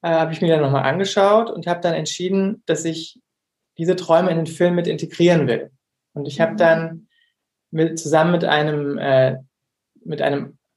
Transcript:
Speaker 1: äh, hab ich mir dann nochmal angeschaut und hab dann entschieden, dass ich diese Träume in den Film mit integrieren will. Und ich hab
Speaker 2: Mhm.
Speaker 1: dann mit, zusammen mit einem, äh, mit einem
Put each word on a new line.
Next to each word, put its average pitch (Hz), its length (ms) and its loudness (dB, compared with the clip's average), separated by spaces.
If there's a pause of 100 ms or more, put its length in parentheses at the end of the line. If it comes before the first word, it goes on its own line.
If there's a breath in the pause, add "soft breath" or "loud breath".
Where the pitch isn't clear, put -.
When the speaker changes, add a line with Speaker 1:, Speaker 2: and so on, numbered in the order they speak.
Speaker 1:
äh, 170 80 -4
hab 160 220 0
ich 160 100 -6
mir 175 80 2
dann 160 120 4
nochmal 139 220 2
angeschaut 196 680 2
und - 160 -10
hab 175 160 -2
dann 175 120 0
entschieden, 185 720 -2
dass 160 180 -2
ich 160 380 -8 (560)
diese 175 200 0
Träume 170 340 2
in 165 60 0
den 165 100 -2
Film 175 260 0
mit 175 140 0
integrieren 165 600 0
will. 117 220 -4 (440)
Und 143 140 -8
ich - 120 -8
hab 165 140 0
Speaker 2:
Mhm. 214 40 -8
Speaker 1:
dann 165 500 0 (640)
mit, 160 280 0
zusammen 160 320 2
mit 170 140 0
einem, 151 520 -2
äh, 131 380 2 (680)
mit 151 160 -8
einem 143 360 -4 (200)